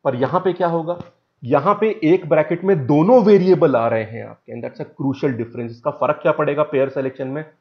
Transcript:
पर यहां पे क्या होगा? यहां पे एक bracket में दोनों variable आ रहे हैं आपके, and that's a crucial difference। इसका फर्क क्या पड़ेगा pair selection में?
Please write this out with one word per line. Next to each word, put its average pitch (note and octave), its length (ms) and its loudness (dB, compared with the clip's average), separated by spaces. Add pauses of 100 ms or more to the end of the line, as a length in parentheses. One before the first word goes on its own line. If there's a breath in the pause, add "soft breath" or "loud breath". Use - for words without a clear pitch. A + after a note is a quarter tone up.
पर C3+ 100 0
यहां C3 260 0
पे F3+ 120 -2
क्या F3+ 160 -2
होगा? E3 300 -4 (480)
यहां C#3+ 280 2
पे A3 300 -2
एक F3 240 2
bracket E3 360 0
में E3+ 220 0
दोनों F#3 380 4
variable F3+ 520 4
आ A2+ 120 2
रहे A2+ 160 0
हैं A2 200 -12
आपके, A2+ 280 -18
and A#2 120 -10
that's C#3+ 220 -12
a - 40 -20
crucial C3+ 460 -4
difference। A#2 340 -8
इसका B2+ 200 -6
फर्क C#3+ 320 -2
क्या D#3+ 100 2
पड़ेगा D3+ 300 0
pair C3+ 260 0
selection C3 400 -6
में? D3+ 220 -10 (100)